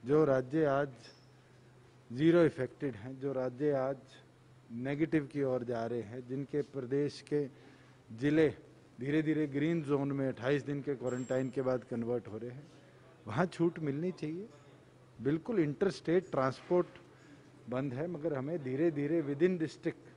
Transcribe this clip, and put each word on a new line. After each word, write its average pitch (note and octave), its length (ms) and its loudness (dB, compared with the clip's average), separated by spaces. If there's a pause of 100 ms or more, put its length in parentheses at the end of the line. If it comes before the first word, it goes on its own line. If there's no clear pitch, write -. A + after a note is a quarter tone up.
जो D3+ 200 4
राज्य C3+ 400 2
आज C#3 280 0 (1200)
zero E3 320 6
affected C3+ 500 -2
हैं, B2+ 260 -12
जो C3+ 120 -4
राज्य C3 400 0
आज C3+ 240 0 (760)
negative C#3+ 540 0
की C#3 160 -4
ओर B2+ 220 0
जा A#2 220 -2
रहे A#2 160 -2
हैं, A#2+ 240 -10
जिनके C#3 360 -4
प्रदेश C#3 640 -4
के D3 200 0 (640)
जिले D3 360 4 (520)
धीरे-धीरे D3+ 460 0
green D3+ 360 0
zone C#3 300 0
में C3+ 160 0
अट्ठाईस B2+ 340 0
दिन C#3+ 200 -4
के C#3+ 120 -2
quarantine B2+ 560 -2
के C3+ 120 -4
बाद B2+ 220 0
convert A#2 440 -4
हो G#2+ 100 -10
रहे A#2+ 120 -8
हैं, C3 160 -14 (600)
वहाँ B2 200 0
छूट E3+ 320 0
मिलनी D#3 340 -2
चाहिए। F3 360 -8 (760)
बिल्कुल D#3+ 360 0
interstate E3 720 2
transport C#3 560 2 (840)
बंद B2+ 260 -2
है, D3 120 -4
मगर E3 280 -4
हमें D3 280 -2
धीरे-धीरे D3 600 2
within D3+ 360 2
district - 580 -6